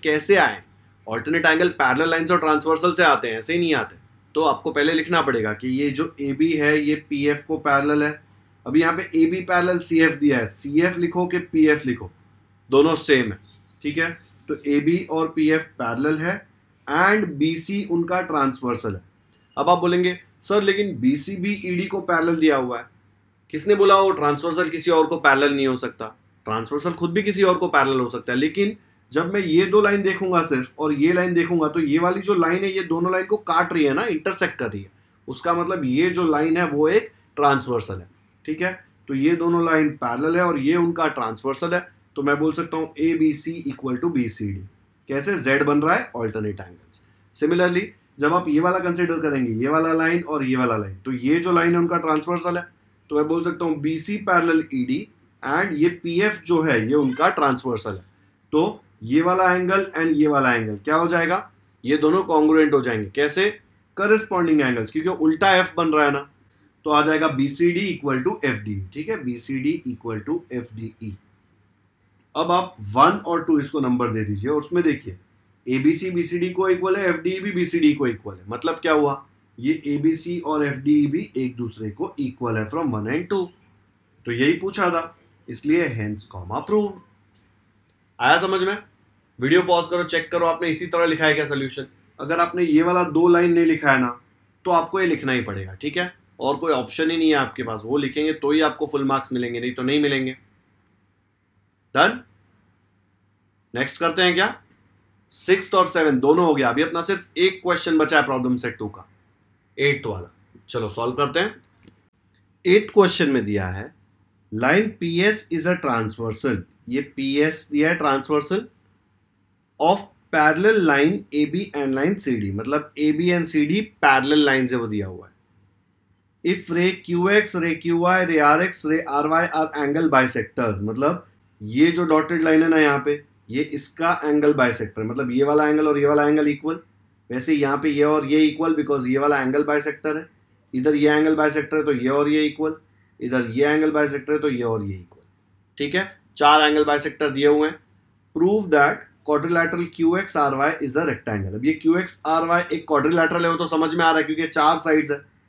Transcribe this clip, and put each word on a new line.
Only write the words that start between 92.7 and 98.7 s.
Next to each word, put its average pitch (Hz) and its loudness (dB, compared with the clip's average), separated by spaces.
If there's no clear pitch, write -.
वाला 180 2
दो 165 2
लाइन 175 4
नहीं 170 4
लिखा 151 2
है 131 2
ना, 123 -2
तो 180 -2
आपको 170 0
ये 185 0
लिखना 135 -2
ही 123 0
पड़ेगा, 98 -10
ठीक 143 -10
है, 180 -4
और 143 0
कोई 160 -2
ऑप्शन 135 -2
ही 170 -2
नहीं 160 2
है 151 4
आपके 135 -2
पास। 113 -8
वो 123 -2
लिखेंगे 147 -2
तो 143 -2
ही 156 2
आपको 151 -2